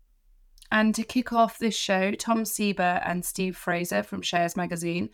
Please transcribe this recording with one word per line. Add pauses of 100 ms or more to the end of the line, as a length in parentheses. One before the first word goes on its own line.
(720)
And
to
kick
off
this
show,
Tom
Sieber
and
Steve
Fraser
from
Shares
Magazine